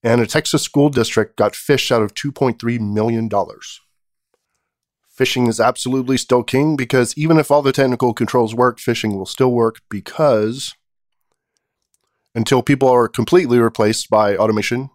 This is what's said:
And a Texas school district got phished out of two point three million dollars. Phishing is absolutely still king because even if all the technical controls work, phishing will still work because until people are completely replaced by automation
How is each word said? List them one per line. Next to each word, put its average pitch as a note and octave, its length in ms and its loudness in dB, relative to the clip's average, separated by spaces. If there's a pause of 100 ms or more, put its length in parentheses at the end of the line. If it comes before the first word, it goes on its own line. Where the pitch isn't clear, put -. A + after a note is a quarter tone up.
And A#2 200 2
a G#2+ 60 0
Texas - 340 -2
school D3 280 2
district A2+ 460 -2
got G#2 180 0
phished - 380 -4
out A#2+ 100 2
of G#2 120 -2
two - 180 -8
point B2 280 -2
three A#2+ 200 -4
million A2 480 -2
dollars. - 540 -8 (1300)
Phishing B2 360 0
is A2 100 -4
absolutely B2 560 0
still B2 280 0
king D3 340 0
because B2+ 400 -2
even D#3+ 200 2
if D3 140 0
all D3 100 4
the C#3 120 0
technical B2+ 400 0
controls A2+ 420 -2
work, A#2+ 240 0
phishing A2 380 -4
will F#2+ 80 -8
still C3 260 0
work A2+ 380 -2
because A2+ 840 -2 (1600)
until A#2+ 300 2
people C#3 240 2
are B2 220 4
completely B2 500 2
replaced A2 500 0
by G#2 280 2
automation A2 580 -2